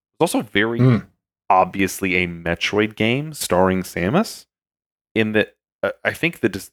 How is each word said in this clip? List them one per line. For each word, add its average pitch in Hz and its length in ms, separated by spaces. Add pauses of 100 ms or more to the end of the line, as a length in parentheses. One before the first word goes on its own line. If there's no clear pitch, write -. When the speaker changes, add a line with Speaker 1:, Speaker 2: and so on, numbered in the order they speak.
(180)
Speaker 1:
was 170 160
also 269 160
very 113 300
Speaker 2:
Mm. 123 280 (420)
Speaker 1:
obviously 95 680
a 90 120
Metroid 87 680
game 135 380
starring 92 500
Samus, 107 640 (680)
in 107 200
that, 107 220 (260)
uh, 98 100 (140)
I 110 80
think 165 260
the 120 100
de-, 95 240